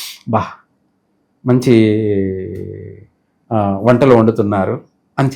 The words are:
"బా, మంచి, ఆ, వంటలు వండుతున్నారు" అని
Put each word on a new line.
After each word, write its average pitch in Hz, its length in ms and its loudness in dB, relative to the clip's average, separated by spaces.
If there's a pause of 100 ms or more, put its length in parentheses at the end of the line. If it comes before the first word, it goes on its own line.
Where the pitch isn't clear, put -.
(300)
"బా, 110 140 -2 (1040)
మంచి, 120 520 2 (1600)
ఆ, 101 300 -2
వంటలు 123 320 4
వండుతున్నారు" 107 680 0 (380)
అని 135 160 2